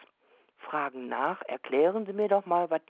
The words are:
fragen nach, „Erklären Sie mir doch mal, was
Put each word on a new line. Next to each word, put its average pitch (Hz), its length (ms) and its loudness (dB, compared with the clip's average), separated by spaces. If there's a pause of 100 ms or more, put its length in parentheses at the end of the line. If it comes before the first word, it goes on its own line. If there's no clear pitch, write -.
(580)
fragen 131 480 -6
nach, 131 360 -2
„Erklären 165 640 0
Sie 196 60 -8
mir 208 160 0
doch 196 160 4
mal, 175 260 2
was 160 200 0